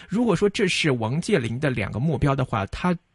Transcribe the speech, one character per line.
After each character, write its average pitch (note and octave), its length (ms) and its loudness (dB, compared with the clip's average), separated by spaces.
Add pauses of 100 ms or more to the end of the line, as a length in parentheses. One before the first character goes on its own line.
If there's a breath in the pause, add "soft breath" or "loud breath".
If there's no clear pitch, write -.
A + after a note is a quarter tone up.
如 A3+ 140 0
果 G#3+ 120 4
说 G3+ 140 4
这 G3+ 180 0
是 E3 240 0
王 A#2+ 280 0
健 F#3 220 0
林 A2+ 160 -4
的 D3 120 0
两 A2 200 -2
个 G2+ 100 -4
目 D3 180 0
标 C#3 180 2
的 C3+ 80 0
话， G#2 220 -2
他 - 280 -2 (220)